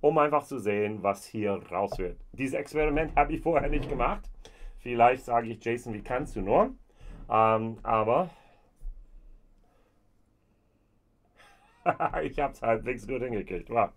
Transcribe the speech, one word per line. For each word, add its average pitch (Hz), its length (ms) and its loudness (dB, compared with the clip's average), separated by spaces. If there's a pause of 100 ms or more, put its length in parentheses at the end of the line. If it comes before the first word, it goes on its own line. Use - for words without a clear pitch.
Um 151 180 4
einfach 147 240 4
zu 139 160 -8
sehen, 104 420 0
was 98 240 0
hier 104 280 -2 (180)
raus 95 260 -2
wird. 87 220 -6 (140)
Dieses 135 200 -4
Experiment 151 640 0
habe 143 180 2
ich 156 80 -4
vorher 147 280 2
nicht 143 200 -2
gemacht. 135 400 -2 (480)
Vielleicht 123 480 4
sage 117 220 0
ich, 113 160 -10
"Jason, 120 320 -4
wie 104 80 -10
kannst 131 320 -4
du 110 60 -4
nur?" 165 340 4 (520)
Ähm, 110 540 4
aber 113 480 2 (3500)
<laughs> - 360 -2
ich 151 180 -6
hab's 139 220 -4
halbwegs 113 460 -2
gut 123 160 -4
hingekriegt. 95 480 -6
Wow. 113 240 2